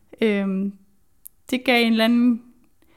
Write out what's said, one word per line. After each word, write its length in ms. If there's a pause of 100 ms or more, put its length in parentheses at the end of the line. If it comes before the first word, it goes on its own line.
(200)
Øhm, 520 (760)
det 140
gav 220
en 60
eller 120
anden, 380 (540)